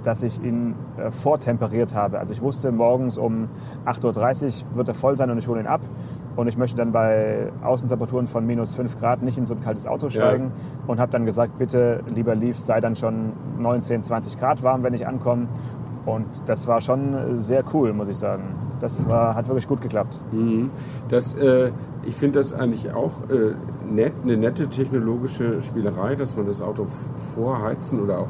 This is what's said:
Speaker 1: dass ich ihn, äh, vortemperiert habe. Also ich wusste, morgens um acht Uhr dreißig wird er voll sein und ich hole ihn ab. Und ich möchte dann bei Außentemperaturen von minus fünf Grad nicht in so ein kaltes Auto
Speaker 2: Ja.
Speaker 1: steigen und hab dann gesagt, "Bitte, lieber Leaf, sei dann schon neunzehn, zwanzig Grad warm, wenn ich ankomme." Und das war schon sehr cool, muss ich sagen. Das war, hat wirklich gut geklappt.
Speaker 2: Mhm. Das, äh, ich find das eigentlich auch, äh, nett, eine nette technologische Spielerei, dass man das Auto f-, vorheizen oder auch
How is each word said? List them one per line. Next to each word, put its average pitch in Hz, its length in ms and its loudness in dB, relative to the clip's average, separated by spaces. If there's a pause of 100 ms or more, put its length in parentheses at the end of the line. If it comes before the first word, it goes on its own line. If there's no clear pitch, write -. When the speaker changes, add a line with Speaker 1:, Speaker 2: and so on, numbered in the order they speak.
Speaker 1:
dass 113 180 0
ich 117 220 -4
ihn, 117 320 0 (220)
äh, 110 140 -4
vortemperiert 120 840 0
habe. 101 240 0
Also 95 140 -6
ich 113 80 -6
wusste, 127 320 0
morgens 120 440 2
um 113 300 0 (380)
acht 120 180 -2
Uhr 120 80 4
dreißig 127 540 0 (100)
wird 120 140 0
er 117 40 -2
voll 135 220 2
sein 127 160 2
und 117 60 0
ich 113 100 -4
hole 117 140 0
ihn 107 60 -4
ab. 151 120 2 (560)
Und 120 140 2
ich 113 80 -4
möchte 120 180 0
dann 117 160 0
bei 110 640 2 (100)
Außentemperaturen 123 640 0
von 117 180 -2
minus 113 300 0
fünf 123 240 -4
Grad 123 240 2
nicht 123 140 0
in 123 80 0
so 113 80 -2
ein - 80 -6
kaltes 110 260 -4
Auto 135 200 -2
Speaker 2:
Ja. 127 40 -2
Speaker 1:
steigen 110 400 4 (360)
und 117 120 0
hab 123 120 4
dann 117 140 2
gesagt, 117 320 2
"Bitte, 123 440 4 (120)
lieber 113 220 2
Leaf, 113 240 0
sei 113 220 2
dann 113 160 0
schon 110 340 -2 (260)
neunzehn, 120 460 0
zwanzig - 340 -4
Grad 131 240 2
warm, 127 220 4
wenn 120 100 2
ich 120 140 -4
ankomme." 120 400 0 (580)
Und 110 200 0 (220)
das 113 200 0
war 117 140 4
schon 127 580 0
sehr 123 240 2 (100)
cool, 127 200 4
muss 104 160 -2
ich 95 80 -4
sagen. 98 260 -2 (380)
Das 120 260 -2
war, 117 280 4
hat 117 120 -2
wirklich 127 220 0
gut 131 100 2
geklappt. 107 420 -2 (120)
Speaker 2:
Mhm. 113 360 2 (380)
Das, 120 260 2
äh, 127 380 6 (340)
ich 120 100 -4
find 139 200 2
das 139 180 2
eigentlich 117 400 0
auch, 131 360 -2
äh, 113 240 4 (360)
nett, 110 220 2 (100)
eine 120 140 2
nette 120 320 2
technologische 120 920 0
Spielerei, 107 540 -2
dass 143 200 -4
man 104 100 -2
das 101 160 -2
Auto 107 220 -4
f-, - 520 -8
vorheizen 117 680 -2
oder 98 180 0
auch 90 100 -2